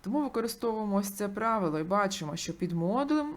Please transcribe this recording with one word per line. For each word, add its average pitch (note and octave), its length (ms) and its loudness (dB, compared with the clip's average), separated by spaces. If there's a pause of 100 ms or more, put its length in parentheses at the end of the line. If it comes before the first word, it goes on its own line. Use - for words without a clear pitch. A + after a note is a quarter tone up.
Тому C4+ 220 0
використовуємо A3+ 760 -2
ось G3+ 140 2
це G#3 180 -4
правило G3+ 500 2
і D#3 40 0
бачимо, F#3+ 540 0
що - 160 -6
під E3+ 200 -4
модулем C#4+ 640 2